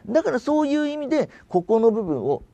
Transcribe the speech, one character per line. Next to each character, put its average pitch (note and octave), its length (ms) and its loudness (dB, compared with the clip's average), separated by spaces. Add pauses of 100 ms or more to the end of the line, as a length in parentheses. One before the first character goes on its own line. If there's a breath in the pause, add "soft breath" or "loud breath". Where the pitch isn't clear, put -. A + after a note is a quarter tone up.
だ D4 160 2
か D#4 80 -2
ら B3 80 -2
そ D4+ 220 0
う D4+ 40 0
い C#4 100 0
う D4+ 120 0
意 D4 80 -6
味 D4 120 -8
で、 C#4 220 0 (180 loud breath)
こ F3+ 140 0
こ A3 160 2
の A3+ 140 4
部 A3 100 -2
分 D3 220 -2
を C3+ 180 -2 (120)